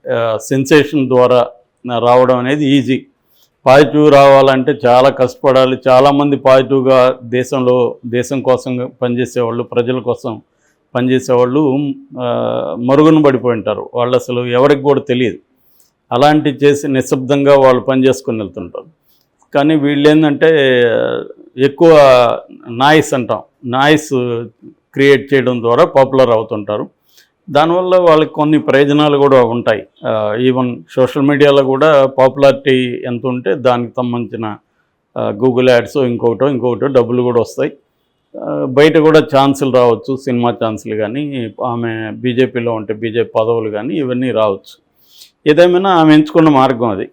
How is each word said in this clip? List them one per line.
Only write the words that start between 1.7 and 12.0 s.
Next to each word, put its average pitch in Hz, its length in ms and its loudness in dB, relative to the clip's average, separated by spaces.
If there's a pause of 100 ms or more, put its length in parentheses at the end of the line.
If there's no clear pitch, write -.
రావడం 123 400 4
అనేది 139 280 -2
ఈజీ. 135 400 0 (600)
పాజిటివ్ 147 460 4
రావాలంటే 139 720 4
చాలా 127 220 4
కష్టపడాలి. 131 680 0 (100)
చాలామంది 139 480 2
పాజిటివ్గా 131 880 2
దేశంలో, 123 720 -2 (100)
దేశం 120 360 -6
కోసం 127 480 -4 (120)
పనిచేసేవాళ్ళు, 120 600 -4
ప్రజల 120 360 -4
కోసం 113 440 -8 (520)
పనిచేసేవాళ్ళు, 127 960 -2 (280)